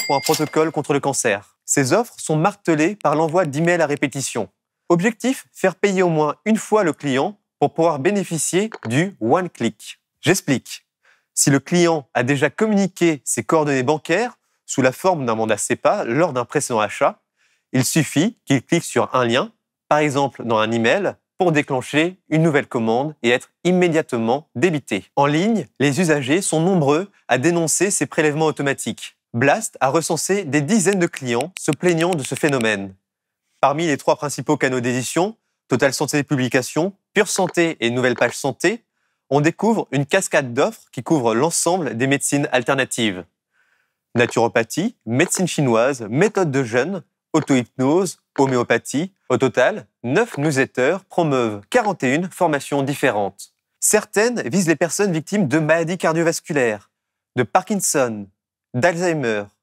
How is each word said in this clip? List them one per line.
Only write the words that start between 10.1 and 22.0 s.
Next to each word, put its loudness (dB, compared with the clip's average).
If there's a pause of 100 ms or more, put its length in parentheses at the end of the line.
J'explique. -2 (480)
Si 2
le 4
client 2
a 2
déjà 0
communiqué 0
ses -4
coordonnées 2
bancaires -2 (260)
sous -4
la 4
forme -2
d'un 0
mandat -2
sepa -2
lors 0
d'un -2
précédent -4
achat, -2 (520)
il 0
suffit 0
qu'il 0
clique 0
sur -2
un 2
lien, 0 (380)
par 4
exemple -2
dans 2
un 2
email, 2 (220)
pour 2
déclencher -2 (100)